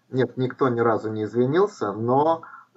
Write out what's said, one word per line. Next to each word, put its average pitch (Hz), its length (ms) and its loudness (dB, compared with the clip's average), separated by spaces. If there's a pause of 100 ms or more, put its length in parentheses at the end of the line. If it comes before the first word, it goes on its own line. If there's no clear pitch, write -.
(100)
Нет, 127 260 -2
никто 131 320 0
ни 120 120 0
разу 110 320 0
не 107 120 -4
извинился, 123 680 0
но, 135 500 0 (340)